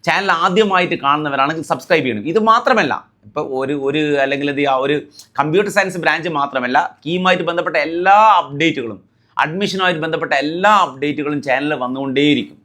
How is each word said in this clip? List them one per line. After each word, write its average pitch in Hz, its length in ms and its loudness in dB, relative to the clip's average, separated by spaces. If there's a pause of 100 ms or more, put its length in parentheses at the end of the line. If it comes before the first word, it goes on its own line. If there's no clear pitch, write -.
ചാനൽ 185 240 0 (140)
ആദ്യമായിട്ട് 185 500 2 (100)
കാണുന്നവരാണെങ്കിൽ 147 580 0 (100)
സബ്സ്ക്രൈബ് 147 340 0
ചെയ്യണം. 107 260 -4
ഇത് 220 80 2 (100)
മാത്രമല്ല, 220 420 2 (340)
ഇപ്പോൾ 143 180 -6 (160)
ഒരു, 143 160 -2 (100)
ഒരു, 151 140 0 (220)
അല്ലെങ്കിൽ 139 300 -2
എന്ത് 143 100 0
ചെയ്യുക, 135 240 2
ഒരു 147 100 0 (420)
കമ്പ്യൂട്ടർ 175 380 0
സയൻസ് 185 280 -2
ബ്രാഞ്ച് 160 260 0 (100)
മാത്രമല്ല, 131 360 -2 (280)
കീമായിട്ട് 180 460 0
ബന്ധപ്പെട്ട 170 260 -2 (100)
എല്ലാ 180 300 4 (240)
അപ്ഡേറ്റുകളും, 139 580 -4 (460)
അഡ്മിഷനുമായിട്ട് 180 600 -2
ബന്ധപ്പെട്ട 160 260 -4 (120)
എല്ലാ 185 280 2 (140)
അപ്ഡേറ്റുകളും 143 600 -4
ചാനലിൽ 135 380 -2
വന്നുകൊണ്ടേയിരിക്കും. 135 800 0